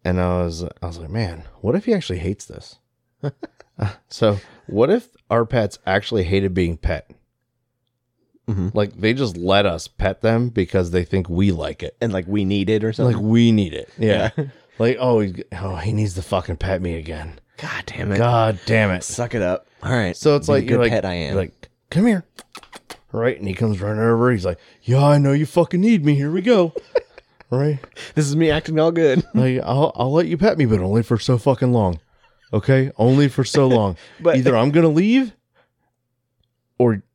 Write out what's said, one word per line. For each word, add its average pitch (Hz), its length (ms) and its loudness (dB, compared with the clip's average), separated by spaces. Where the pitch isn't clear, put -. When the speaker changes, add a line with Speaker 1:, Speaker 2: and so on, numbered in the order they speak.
Speaker 1:
And 90 160 -2
I 90 220 0
was, 85 200 -6
I - 240 -12
was 85 100 -12
like, 82 120 -16
"Man, 87 340 -8
what 107 160 -2
if 202 100 -4
he 240 80 0
actually 95 260 -4
hates 98 260 -6
this?" - 320 -20
Speaker 2:
<laughs> 143 80 -6
Speaker 1:
Uh, 101 100 -2
so 104 280 0
what 113 240 2
if 226 180 -2
our 117 140 2
pets 110 420 -2
actually 101 360 0
hated 98 300 0
being 85 240 0
pet? - 320 -6
Speaker 2:
Mm-hmm. 95 260 -2
Speaker 1:
Like, 104 260 -2
they 110 140 2
just 123 240 -2
let 95 280 2
us 85 220 -4
pet - 340 -4
them 113 280 0
because 92 420 -2
they 87 120 0
think 87 260 -4
we 95 220 2
like 78 320 -6
it. 82 180 -12
Speaker 2:
And, 117 100 -2
like, 92 160 -4
we 104 180 -2
need 98 240 -2
it 110 140 0
or 110 100 -2
something? 120 240 0
Speaker 1:
Like, 104 80 -4
we 117 260 4
need 98 220 2
it. 71 240 -12
Yeah. 107 400 0
Speaker 2:
Yeah. 156 120 -4
<laughs> - 60 -20
Speaker 1:
Like, 117 200 2
"Oh, 123 200 2
he, 95 240 -4
oh, 95 160 -8
he 87 180 -6
needs 104 220 -2
to 90 80 -8
fucking 90 320 -4
pet 95 260 -4
me 87 140 -6
again." 80 440 -12
Speaker 2:
God - 280 -12
damn - 280 -8
it. 98 40 0
Speaker 1:
God 113 480 2
damn 110 240 2
it. 90 140 -2
Speaker 2:
Suck 120 320 -8
it 113 80 -2
up. 90 240 -2
All 95 80 -4
right. 104 260 -2
Speaker 1:
So 147 200 2
it's 147 100 -4
Speaker 2:
Be 147 60 2
the 139 40 4
Speaker 1:
like, 131 60 0
Speaker 2:
good - 80 -6
Speaker 1:
you're 127 80 2
like, 120 120 2
Speaker 2:
pet 107 140 -2
I 92 80 -4
am. 80 220 -4
Speaker 1:
like, - 340 -6
"Come 202 160 2
here." 196 160 0
Right? 113 260 -2
And 98 100 -10
he 98 60 -6
comes 107 260 -2
running 107 220 -4
over. 117 300 2
He's 98 140 -2
like, 87 120 -2
"Yeah, 131 240 2
I 147 140 6
know 139 140 2
you 147 120 2
fucking 175 360 0
need 214 220 4
me. 147 120 4
Here 143 160 -2
we 185 100 -2
go." 185 360 4
Speaker 2:
<laughs> - 60 -10
Speaker 1:
Right? 139 280 0
Speaker 2:
This 151 120 2
is 143 80 -2
me 160 140 4
acting 156 300 0
all 165 140 4
good. 160 360 4
<laughs> - 60 -14
Speaker 1:
Like, 127 280 2
"I'll, 135 300 0
I'll 131 200 -2
let 165 120 2
you 165 120 -4
pet 190 200 2
me, 151 80 2
but 110 140 2
only 98 240 0
for 113 160 0
so 127 180 0
fucking 127 360 0
long. 95 260 0
Okay? 131 440 2
Only 135 300 4
for 135 160 -2
so 135 240 2
long. 107 300 2
Speaker 2:
<laughs> - 120 -20
But 160 160 2
Speaker 1:
Either 127 200 4
I'm 127 140 2
gonna 165 160 4
leave 214 460 2
or 120 240 2